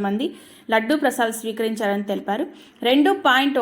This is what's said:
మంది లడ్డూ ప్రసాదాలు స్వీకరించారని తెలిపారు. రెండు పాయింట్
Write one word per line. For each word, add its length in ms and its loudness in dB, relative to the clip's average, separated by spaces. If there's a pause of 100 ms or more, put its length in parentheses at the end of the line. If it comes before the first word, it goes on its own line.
మంది 180 -2 (460)
లడ్డూ 320 0
ప్రసాదాలు 380 0
స్వీకరించారని 720 -4
తెలిపారు. 320 -4 (460)
రెండు 220 6 (160)
పాయింట్ 340 4